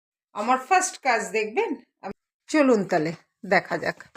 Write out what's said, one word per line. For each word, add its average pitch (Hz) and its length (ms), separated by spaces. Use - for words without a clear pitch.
আমার 233 240
ফার্স্ট 359 400
কাজ 220 340
দেখবেন? 220 440
আমি, 196 120
চলুন 262 380
তাহলে 165 280
দেখা 180 320
যাক। - 260